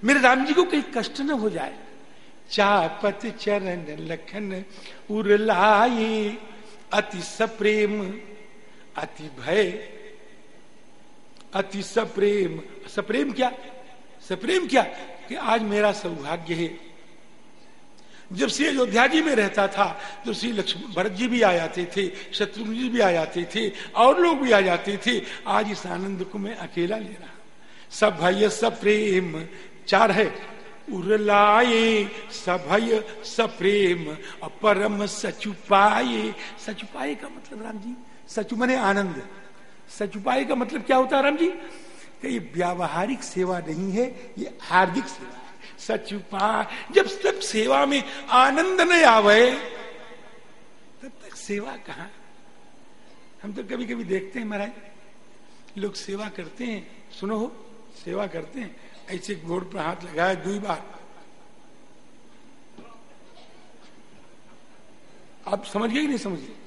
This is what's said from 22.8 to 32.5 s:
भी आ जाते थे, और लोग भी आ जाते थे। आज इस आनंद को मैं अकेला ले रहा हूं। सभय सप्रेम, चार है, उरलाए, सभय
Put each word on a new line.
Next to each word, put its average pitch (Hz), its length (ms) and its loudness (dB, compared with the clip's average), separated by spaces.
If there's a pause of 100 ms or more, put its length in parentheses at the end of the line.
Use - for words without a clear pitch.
भी 233 120 0
आ 190 120 6
जाते 170 320 0
थे, 208 280 -2 (220)
और 269 260 8
लोग 339 180 6
भी 262 140 4
आ 202 80 10
जाते 190 460 0
थे। 233 160 0 (240)
आज 208 240 2
इस 185 160 -8
आनंद 185 380 -4
को 208 140 -8
मैं 208 180 -6
अकेला 175 400 -4
ले 220 80 -8
रहा - 220 -14
हूं। - 120 -18 (520)
सभय 196 580 4
सप्रेम, 190 1000 2 (420)
चार 214 220 8
है, - 480 0 (340)
उरलाए, 208 1200 6 (200)
सभय 208 760 2 (200)